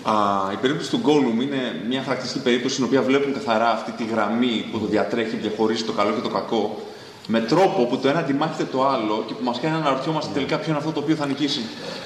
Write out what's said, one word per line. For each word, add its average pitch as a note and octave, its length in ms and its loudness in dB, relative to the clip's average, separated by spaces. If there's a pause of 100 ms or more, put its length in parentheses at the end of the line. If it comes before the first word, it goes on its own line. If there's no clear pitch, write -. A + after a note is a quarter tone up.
Α, G2+ 500 2
η - 20 -4
περίπτωση C3 340 -2
του B2+ 160 0
Gollum B2+ 360 4
είναι B2+ 460 -2
μια C3 160 -2
χαρακτηριστική C3 400 -4
περίπτωση B2+ 300 2
στην B2+ 120 0
οποία B2 160 4
βλέπουμε C3+ 320 2
καθαρά A2+ 360 2
αυτή A2+ 220 -2
τη A#2 140 -6
γραμμή A2 680 0
που A2+ 80 -2
το G#2 60 -2
διατρέχει, G#2+ 500 0
διαχωρίζει A2 480 0
το A2 80 -4
καλό G#2 200 2
και G#2+ 100 0
το - 80 -2
κακό, - 480 -2 (520)
με A2+ 120 2
τρόπο D#3 440 4
που B2+ 120 -2
το C3+ 100 2
ένα D3 120 4
αντιμάχεται D#3 440 0
το C3+ 240 0
άλλο A2+ 400 0
και C#3 60 -8
που A#2+ 100 -8
μας A#2+ 160 -2
κάνει D#3+ 140 -2
να D#3+ 60 0
αναρωτιόμαστε D3+ 540 0
τελικά C#3+ 240 0
ποιο D#3+ 120 -4
είναι D#3 80 2
αυτό C#3+ 140 -2
το D#3 80 -2
οποίο D3 160 0
θα C#3+ 100 -2
νικήσει. C3+ 360 -2 (440)